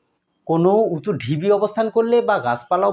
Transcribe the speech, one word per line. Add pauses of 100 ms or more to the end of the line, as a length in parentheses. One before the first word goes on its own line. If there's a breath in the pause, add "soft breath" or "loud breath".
(460)
কোনো (220)
উঁচু (120)
ঢিবি (100)
অবস্থান (100)
করলে (120)
বা (100)
গাছপালা